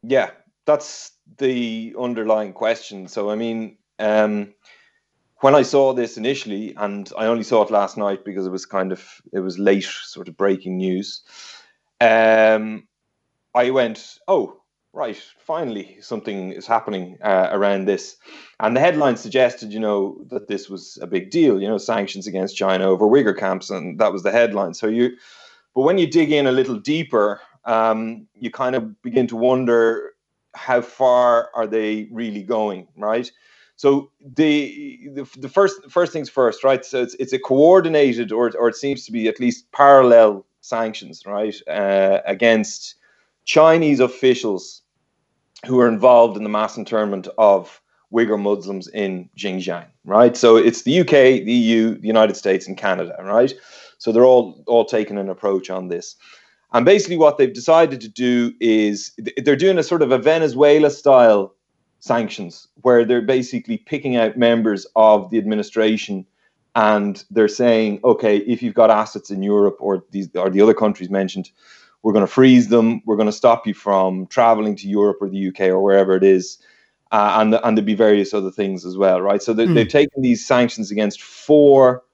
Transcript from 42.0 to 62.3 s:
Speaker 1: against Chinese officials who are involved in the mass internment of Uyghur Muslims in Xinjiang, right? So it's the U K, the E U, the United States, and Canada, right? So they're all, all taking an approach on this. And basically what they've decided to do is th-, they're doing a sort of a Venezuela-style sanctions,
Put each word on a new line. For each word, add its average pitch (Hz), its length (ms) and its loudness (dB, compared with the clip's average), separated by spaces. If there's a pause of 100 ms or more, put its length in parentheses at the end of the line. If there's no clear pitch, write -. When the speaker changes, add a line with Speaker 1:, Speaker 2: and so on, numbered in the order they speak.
Speaker 1:
against 110 720 -2 (480)
Chinese 156 560 4
officials 123 840 -2 (840)
who 131 140 0
are 123 80 6
involved 117 500 4
in 107 60 -8
the 107 60 -6
mass 107 280 -4
internment 104 520 -6 (100)
of 101 420 2 (320)
Uyghur 107 300 0
Muslims 98 460 -6
in 95 500 -8
Xinjiang, 90 480 -10 (180)
right? 120 320 2
So 113 200 6
it's 117 260 2
the - 80 -4
U 170 140 2
K, 131 400 4
the 110 80 -4
E 123 100 0 (120)
U, 113 200 0
the 107 140 -10
United 110 280 2
States, 95 300 -4
and 95 100 -14
Canada, 90 460 -6
right? 104 320 0 (440)
So - 120 -6
they're 117 140 4
all, 123 420 4
all 117 200 2
taking 104 320 -4
an 98 100 -8
approach 95 420 -4
on 92 160 -10
this. 87 300 -12 (560)
And 120 120 2
basically 180 320 2
what 147 220 4
they've 123 160 2
decided 139 460 2
to 110 80 -18
do 120 500 -2
is 107 540 -2 (120)
th-, - 200 -10
they're 147 100 2
doing 180 240 0
a 156 60 0
sort 170 180 0
of 127 80 0
a 131 80 2
Venezuela-style 143 1400 4 (460)
sanctions, 110 680 -6 (140)